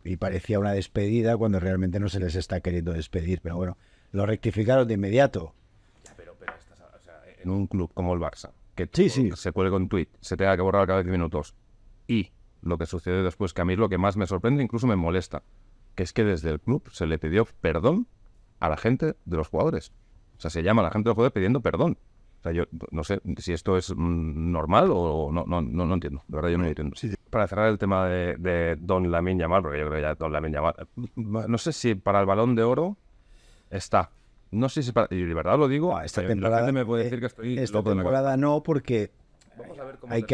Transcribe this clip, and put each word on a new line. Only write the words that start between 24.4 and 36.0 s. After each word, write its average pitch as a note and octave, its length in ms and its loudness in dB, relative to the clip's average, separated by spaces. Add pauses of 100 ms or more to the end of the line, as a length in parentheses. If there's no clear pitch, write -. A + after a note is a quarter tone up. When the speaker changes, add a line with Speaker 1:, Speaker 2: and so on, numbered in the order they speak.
Speaker 2:
normal F2 400 4
o D#2+ 400 0
no, E2 140 -2
no, F2 160 0
no, D#2 240 -2
no F2 80 0
entiendo. C#2+ 340 -4
De - 80 -8
verdad, D#2+ 140 0
yo E2+ 80 2
no F2+ 60 0
lo E2 40 0
entiendo. D2+ 260 -4
Speaker 3:
Sí, - 140 -8
sí. G2+ 60 -6 (160)
Speaker 2:
Para G#2+ 160 0
cerrar G#2+ 240 2
el G#2 80 0
tema F#2+ 280 2
de, F2+ 300 -2
de E2+ 420 0
Don F2+ 320 2
Lamine F2 300 2
Yamal, F2 220 2
porque D2 160 -4
yo D2+ 80 -2
creo D2+ 100 -4
que D2+ 60 -2
ya D2+ 120 -2
Don D#2+ 160 -4
Lamine D2+ 240 -4
Yamal, D2+ 240 0
eh, D2 60 -14 (320)
no A2 400 -2
sé D#3 160 -4
si A#2 220 0
para G2+ 260 2
el G2 60 2
Balón A2+ 280 2
de A2+ 100 2
Oro D#3 340 0 (720)
está. F#2+ 400 0 (400)
No A#2+ 180 0
sé D3 140 -2
si A#2+ 100 -4
para, A2 180 4
y F#2 120 -2
de E2 100 -2
verdad E2 260 2
lo D3 100 4
digo, D3+ 240 0
Speaker 1:
No, E2+ 100 -4